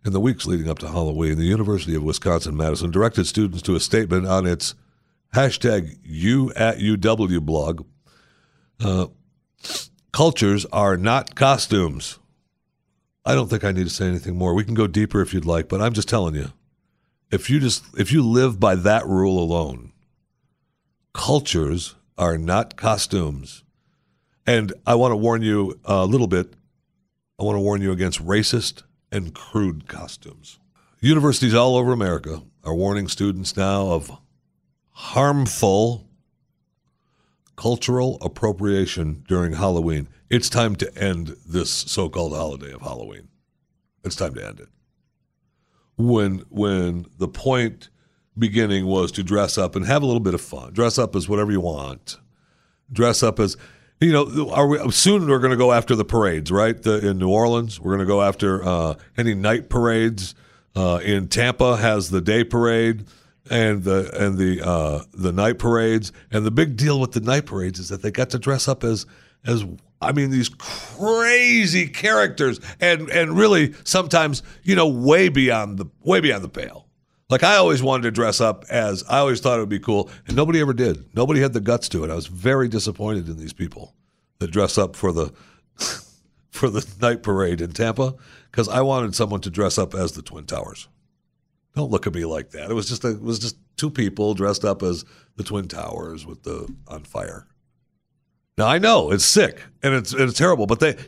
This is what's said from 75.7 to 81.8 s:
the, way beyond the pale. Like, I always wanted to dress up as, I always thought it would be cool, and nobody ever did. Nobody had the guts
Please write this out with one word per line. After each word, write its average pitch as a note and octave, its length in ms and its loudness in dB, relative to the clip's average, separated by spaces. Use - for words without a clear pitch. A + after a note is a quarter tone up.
the, G2 80 -8
way F3+ 160 4
beyond A#2+ 240 0
the F#2 60 -10
pale. - 340 -12
Like, C3 140 4
I G3+ 140 6
always D#3+ 260 4
wanted C3 200 0
to A#2 80 0
dress A2 280 0
up A2 300 0
as, G#2+ 340 -2
I B2+ 140 0
always C#3 240 2
thought B2 160 2
it - 20 0
would G#2+ 80 -4
be G2+ 120 -4
cool, G2+ 300 -2
and A2+ 100 -2
nobody D#3 240 2
ever C#3 100 0
did. A2+ 420 -2
Nobody C3+ 280 2
had C3+ 100 2
the A#2 80 -2
guts A#2 300 -2